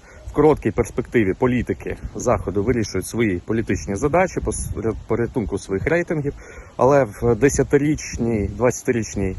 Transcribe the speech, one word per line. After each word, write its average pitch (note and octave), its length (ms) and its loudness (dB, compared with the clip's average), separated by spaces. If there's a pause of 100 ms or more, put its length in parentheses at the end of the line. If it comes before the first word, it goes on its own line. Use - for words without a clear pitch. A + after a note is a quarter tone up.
(260)
в - 60 -12
короткій D3 380 4
перспективі A2+ 640 2
політики G2+ 640 -2 (180)
Заходу G2+ 480 0
вирішують G#2 440 -2
свої A2 320 0
політичні A2 560 -4
задачі D3 460 0
по G#2+ 120 -2
с-, - 180 -6 (360)
порятунку A2 520 -2
своїх F#2+ 280 -4
рейтингів, D#3 480 -2 (420)
але C3+ 280 6
в A#2 300 0
десятирічній, B2+ 1160 2
двадцятирічній G#2+ 920 -2